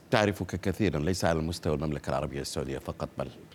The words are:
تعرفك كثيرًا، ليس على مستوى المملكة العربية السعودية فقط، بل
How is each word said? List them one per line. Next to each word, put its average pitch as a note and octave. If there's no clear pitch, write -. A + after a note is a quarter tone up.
تعرفك G2+
كثيرًا، F2+
ليس F2+
على E2
مستوى D#2+
المملكة D2
العربية C2+
السعودية C2+
فقط، D2+
بل C2+